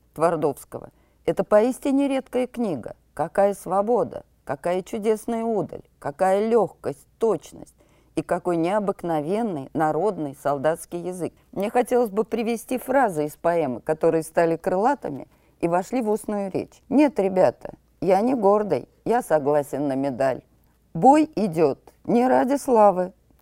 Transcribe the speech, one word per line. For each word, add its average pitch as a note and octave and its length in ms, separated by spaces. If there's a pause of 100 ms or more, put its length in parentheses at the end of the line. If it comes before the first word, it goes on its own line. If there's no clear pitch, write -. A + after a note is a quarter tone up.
(160)
Твардовского. D#3+ 760 (360)
"Это E3 180
поистине C4 640
редкая C4 400
книга. F#3 480 (180)
Какая G3 400
свобода, G3 680 (220)
какая F3 360
чудесная A3 600
удаль, G#3 400 (160)
какая F#3+ 480
лёгкость, G#3 580 (140)
точность - 560 (400)
и D#3+ 80
какой F3 340
необыкновенный F3+ 1160
народный D#3 680
солдатский D3+ 580
язык. F3 340 (180)
Мне G3+ 180
хотелось B3 400
бы G3+ 140
привести A3+ 560
фразы G#3+ 460
из D3+ 100
поэмы, D#3+ 460
которые D#3+ 420
стали E3 320
крылатыми F#3 720 (320)
и - 80
вошли F#3 340
в G#3+ 80
устную G#3 420
речь. - 380
Нет, C#4 300
ребята, F#3 540 (280)
я F#3+ 200
не B3+ 140
гордый, G3+ 520 (180)
я A3+ 180
согласен C#3+ 640
на C3+ 60
медаль. C3+ 500 (500)
Бой C#4+ 420
идёт D#3+ 440 (260)
не A#3+ 220
ради B3+ 300
славы, G3+ 540 (300)